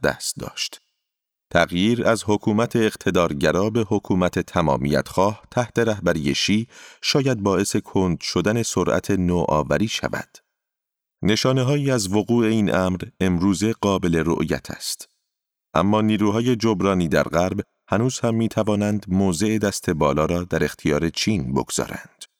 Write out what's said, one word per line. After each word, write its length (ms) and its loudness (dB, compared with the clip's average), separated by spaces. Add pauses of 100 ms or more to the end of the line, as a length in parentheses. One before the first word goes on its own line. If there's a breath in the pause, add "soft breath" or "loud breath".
دست 360 -4
داشت. 420 -10 (720)
تغییر 560 2
از 200 0
حکومت 500 0
اقتدارگرا 960 0
به 180 0
حکومت 500 0
تمامیتخواه 1120 0
تحت 280 -2
رهبری 560 0
شی 340 0 (340 loud breath)
شاید 400 0
باعث 340 2
کند 440 0
شدن 420 0
سرعت 480 0
نوآوری 800 0
شود. 500 -8 (840)
نشانه‌هایی 680 0
از 220 -2
وقوع 340 2
این 280 2
امر 260 0 (200)
امروزه 520 2
قابل 540 0
رؤیت 440 -2
است. 380 -12 (640)
اما 260 2
نیروهای 560 2
جبرانی 520 0
در 140 2
غرب 380 -2 (320)
هنوز 280 0
هم 140 0
می‌توانند 720 0
موضع 500 2
دست 320 -2
بالا 340 2
را 200 -2
در 200 0
اختیار 440 0
چین 460 -2
بگذارند. 720 -6 (160)